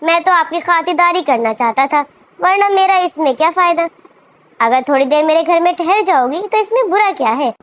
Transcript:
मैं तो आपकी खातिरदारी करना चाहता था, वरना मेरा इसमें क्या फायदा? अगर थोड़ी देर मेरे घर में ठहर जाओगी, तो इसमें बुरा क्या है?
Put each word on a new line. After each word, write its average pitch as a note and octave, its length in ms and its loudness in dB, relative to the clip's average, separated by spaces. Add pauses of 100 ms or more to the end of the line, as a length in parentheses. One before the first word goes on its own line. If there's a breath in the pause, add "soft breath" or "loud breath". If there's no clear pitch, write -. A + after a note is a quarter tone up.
मैं E4 200 0
तो F#4 80 0
आपकी E4 280 0
खातिरदारी F4 640 0
करना A#3 320 -2
चाहता A#3 340 -2
था, D4 140 0 (400)
वरना G4+ 280 2
मेरा F#4+ 280 2
इसमें D#4+ 380 -2
क्या D#4 160 0
फायदा? E4+ 380 0 (720)
अगर A#3 220 2
थोड़ी C4+ 240 0
देर D4+ 200 2
मेरे D#4 180 2
घर E4 160 2
में F4 160 0
ठहर F4 260 0
जाओगी, D4+ 400 0
तो G#4 160 -4
इसमें A4 320 0
बुरा G4 220 0
क्या C#4 180 -4
है? B3 340 -2